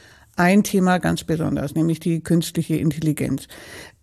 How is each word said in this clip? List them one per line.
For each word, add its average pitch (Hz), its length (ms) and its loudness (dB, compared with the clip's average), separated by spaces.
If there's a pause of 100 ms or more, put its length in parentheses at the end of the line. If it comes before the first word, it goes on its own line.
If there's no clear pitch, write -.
(360)
ein 185 280 4
Thema 180 340 2
ganz 170 260 -2
besonders, 147 500 -2
nämlich 165 260 0
die 165 200 -2
künstliche 165 560 0
Intelligenz. 147 680 -2 (560)